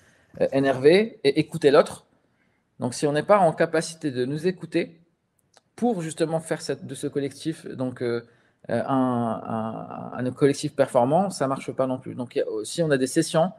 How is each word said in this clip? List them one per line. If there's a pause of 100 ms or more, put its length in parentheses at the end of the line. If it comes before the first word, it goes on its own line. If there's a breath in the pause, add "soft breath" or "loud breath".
(420)
euh,
énervé,
et
écouter
l'autre. (760)
Donc,
si
on
n'est
pas
en
capacité
de
nous
écouter (760)
pour
justement
faire
cette,
de
ce
collectif,
donc,
euh, (480)
euh,
un,
un,
un
collectif
performant,
ça
marche
pas
non
plus.
Donc,
il
y
a, (180)
si
on
a
des
sessions,